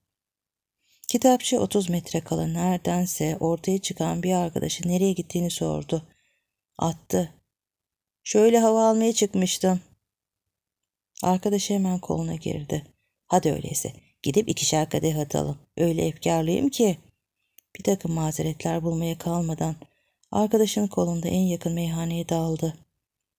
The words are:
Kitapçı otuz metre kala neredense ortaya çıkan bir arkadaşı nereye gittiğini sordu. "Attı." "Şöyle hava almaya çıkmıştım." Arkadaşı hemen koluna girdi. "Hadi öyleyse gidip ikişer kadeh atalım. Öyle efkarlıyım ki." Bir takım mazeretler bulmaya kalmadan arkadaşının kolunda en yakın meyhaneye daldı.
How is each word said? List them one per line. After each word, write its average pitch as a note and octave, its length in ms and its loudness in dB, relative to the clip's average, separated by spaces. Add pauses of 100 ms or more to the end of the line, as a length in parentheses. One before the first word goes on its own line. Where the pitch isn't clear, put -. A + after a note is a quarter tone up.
(1080)
Kitapçı B3 520 4
otuz F#3+ 300 0
metre E3+ 320 -2
kala D#3+ 260 -2
neredense F3 920 -2
ortaya E3 380 0
çıkan E3+ 460 -4
bir F#3 100 0
arkadaşı E3+ 540 -2
nereye F#3 260 2
gittiğini F3 380 -4
sordu. D#3 560 -4 (720)
"Attı." E3 560 -2 (880)
"Şöyle A3+ 360 6
hava A3 300 6
almaya A3+ 240 4
çıkmıştım." F#3 680 2 (1400)
Arkadaşı G3 500 0
hemen F#3 260 0
koluna E3 360 -4
girdi. D#3 480 -6 (440)
"Hadi F3 240 2
öyleyse - 420 -6 (300)
gidip G3+ 260 2
ikişer D#3 400 0
kadeh D3+ 300 0
atalım. D3 380 -2 (200)
Öyle E3+ 300 0
efkarlıyım E3 640 0
ki." G#3 280 2 (800)
Bir F#3+ 60 -14
takım F#3+ 280 0
mazeretler D#3+ 720 -2
bulmaya E3 340 -2
kalmadan E3 580 -4 (560)
arkadaşının G#3+ 560 2
kolunda E3+ 400 -2
en F3+ 140 2
yakın E3+ 320 0
meyhaneye E3+ 560 -4
daldı. E3 480 -2 (600)